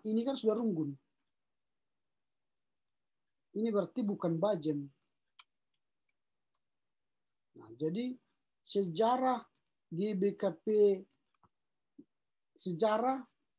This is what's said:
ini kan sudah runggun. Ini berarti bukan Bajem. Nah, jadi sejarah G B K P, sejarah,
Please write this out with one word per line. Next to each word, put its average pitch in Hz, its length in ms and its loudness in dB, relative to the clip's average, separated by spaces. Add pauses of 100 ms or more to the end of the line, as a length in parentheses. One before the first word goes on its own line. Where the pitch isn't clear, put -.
ini 220 160 0
kan 262 160 -2
sudah 220 160 2
runggun. 165 400 -2 (2750)
Ini 220 160 0
berarti 202 320 0
bukan 175 320 -2
Bajem. 156 480 -2 (2750)
Nah, 113 160 -20
jadi 180 400 -4 (480)
sejarah 226 800 0 (480)
G 202 240 -2
B 196 240 0
K 190 160 -2
P, - 120 -10 (1900)
sejarah, 220 640 0 (400)